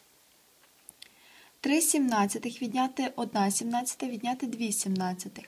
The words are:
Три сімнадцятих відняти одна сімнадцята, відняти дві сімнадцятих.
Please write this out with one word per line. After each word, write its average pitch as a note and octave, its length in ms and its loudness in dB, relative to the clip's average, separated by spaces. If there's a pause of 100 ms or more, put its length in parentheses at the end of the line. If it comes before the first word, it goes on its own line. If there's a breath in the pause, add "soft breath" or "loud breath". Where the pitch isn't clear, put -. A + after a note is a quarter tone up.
(1600 loud breath)
Три C#4+ 200 4
сімнадцятих A#3 840 2
відняти B3+ 540 0
одна G#3 340 0
сімнадцята, A#3+ 560 -2
відняти B3 400 -4
дві A3+ 260 -2
сімнадцятих. F#3 760 -2